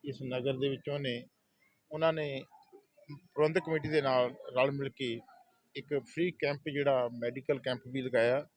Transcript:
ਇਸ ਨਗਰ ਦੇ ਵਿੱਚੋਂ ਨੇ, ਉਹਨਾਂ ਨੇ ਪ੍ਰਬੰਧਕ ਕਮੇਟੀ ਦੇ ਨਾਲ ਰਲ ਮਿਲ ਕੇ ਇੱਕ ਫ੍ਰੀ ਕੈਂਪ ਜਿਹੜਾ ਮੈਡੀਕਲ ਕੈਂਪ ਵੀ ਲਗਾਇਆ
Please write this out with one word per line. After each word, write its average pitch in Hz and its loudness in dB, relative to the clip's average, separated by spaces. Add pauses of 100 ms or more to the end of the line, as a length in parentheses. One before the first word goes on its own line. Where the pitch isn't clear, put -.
ਇਸ 131 -8
ਨਗਰ 127 -2
ਦੇ 135 0
ਵਿੱਚੋਂ 143 -6
ਨੇ, 127 -4 (680)
ਉਹਨਾਂ 160 2
ਨੇ 143 -4 (920)
ਪ੍ਰਬੰਧਕ 156 2
ਕਮੇਟੀ 160 -2
ਦੇ 151 4
ਨਾਲ 127 2 (220)
ਰਲ 135 4
ਮਿਲ 139 -4
ਕੇ 120 -4 (560)
ਇੱਕ 139 -2
ਫ੍ਰੀ 165 -2
ਕੈਂਪ 143 -4
ਜਿਹੜਾ 139 2
ਮੈਡੀਕਲ 123 -2
ਕੈਂਪ 127 -4
ਵੀ 131 -4
ਲਗਾਇਆ 127 2